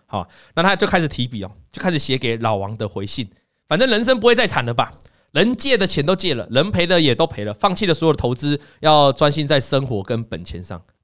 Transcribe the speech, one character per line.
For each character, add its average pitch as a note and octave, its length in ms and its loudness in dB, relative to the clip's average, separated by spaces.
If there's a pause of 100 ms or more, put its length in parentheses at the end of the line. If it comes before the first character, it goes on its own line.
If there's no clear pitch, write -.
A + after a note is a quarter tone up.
好， F#2+ 220 -8 (260)
那 E3 80 0
他 F#3+ 140 2
就 G3 100 0
开 F#3+ 140 2
始 D#3 80 0
提 B2 180 -4
笔 A#2 160 -8
哦， F#2+ 80 -10 (220)
就 - 80 -14
开 F3+ 100 -2
始 D#3 80 0
写 C3 200 -2
给 A#2 200 -2
老 A2 180 0
王 G2 200 -6
的 G#2+ 120 -6
回 G2+ 180 -8
信。 G#2+ 220 -6 (380)
反 D#3+ 120 0
正 C4 100 4
人 A3 160 2
生 B3+ 160 2
不 A3 60 4
会 A#3+ 80 8
再 A#3 120 2
惨 B2+ 200 -2
了 A#2+ 80 -4
吧？ B2 180 0 (400)
人 A3 240 2
借 C4 200 2
的 F#3+ 100 2
钱 D3 180 0
都 F#3 100 2
借 F3 200 -2
了， G#2+ 160 -6
人 D3 200 2
赔 F3+ 160 0
的 F3 140 2
也 C3+ 140 4
都 D#3+ 120 0
赔 G#2 180 -6
了， G#2 100 -6
放 G3 200 0
弃 G#3 120 -2
了 E3 80 2
所 D#3+ 120 0
有 D#3 60 4
的 - 40 2
投 B2+ 180 -2
资， D3 260 -4 (200)
要 D3 320 6
专 D3 180 2
心 D3+ 160 -4
在 D3 120 2
生 C3 280 -2
活 G#2+ 160 -4
跟 A#2 220 -4
本 F2 200 -12
钱 F2 180 -12
上， F2+ 180 -14 (240)